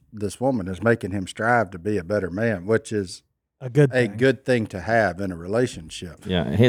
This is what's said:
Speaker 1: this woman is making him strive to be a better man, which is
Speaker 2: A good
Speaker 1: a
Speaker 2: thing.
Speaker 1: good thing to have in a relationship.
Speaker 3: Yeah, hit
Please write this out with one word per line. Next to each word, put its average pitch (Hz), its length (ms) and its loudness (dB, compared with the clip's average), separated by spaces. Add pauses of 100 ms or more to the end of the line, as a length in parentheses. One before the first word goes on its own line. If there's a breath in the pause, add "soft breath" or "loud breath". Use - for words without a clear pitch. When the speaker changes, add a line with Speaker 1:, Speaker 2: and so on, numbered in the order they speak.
(120)
Speaker 1:
this 104 280 -8
woman 120 280 -2
is 92 140 -8
making 113 300 2
him 95 160 -4
strive 113 440 2
to 92 80 -12
be 101 180 -2
a 87 60 -2
better 95 260 -2
man, 98 360 -2
which - 260 0
is 101 320 -4 (360)
Speaker 2:
A 131 100 -12
good 135 220 4
Speaker 1:
a - 20 -10
Speaker 2:
thing. 117 240 0
Speaker 1:
good 127 280 2
thing 117 220 2
to 92 140 -8
have 98 400 2
in 95 100 -4
a 85 60 -6
relationship. 90 880 -6
Speaker 3:
Yeah, 90 240 2
hit 101 200 6